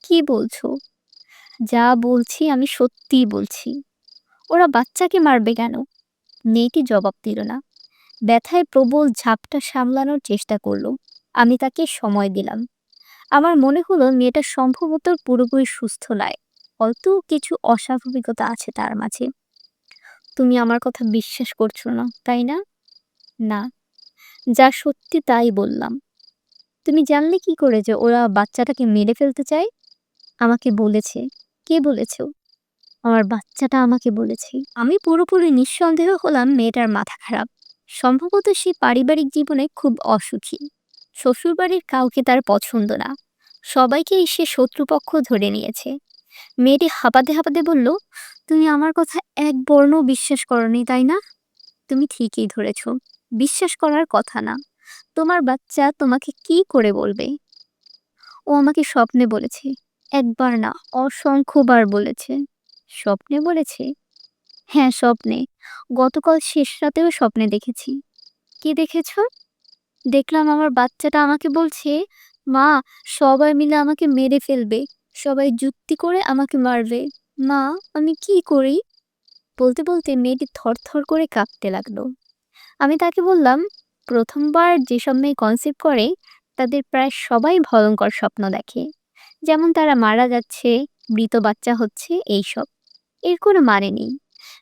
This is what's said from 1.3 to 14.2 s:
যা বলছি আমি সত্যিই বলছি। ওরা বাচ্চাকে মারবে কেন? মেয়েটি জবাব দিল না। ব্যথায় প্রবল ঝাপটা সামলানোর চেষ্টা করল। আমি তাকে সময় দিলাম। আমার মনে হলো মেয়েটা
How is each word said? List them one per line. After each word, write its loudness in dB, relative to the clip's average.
যা 0
বলছি 0
আমি 0
সত্যিই 0
বলছি। -6
ওরা 4
বাচ্চাকে 0
মারবে 4
কেন? -4
মেয়েটি 2
জবাব 0
দিল -6
না। -6
ব্যথায় 2
প্রবল 2
ঝাপটা -2
সামলানোর -2
চেষ্টা -4
করল। -4
আমি 4
তাকে -2
সময় -2
দিলাম। -6
আমার 4
মনে 4
হলো 2
মেয়েটা 2